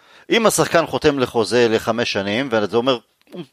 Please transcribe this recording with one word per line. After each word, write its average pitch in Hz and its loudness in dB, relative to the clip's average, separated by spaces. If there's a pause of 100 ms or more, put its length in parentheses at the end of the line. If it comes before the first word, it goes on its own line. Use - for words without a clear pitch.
(300)
אם 220 2
השחקן 165 2
חותם 139 0
לחוזה 120 2
לחמש 113 -2
שנים, 107 -4
וזה 107 0
אומר, 123 0 (560)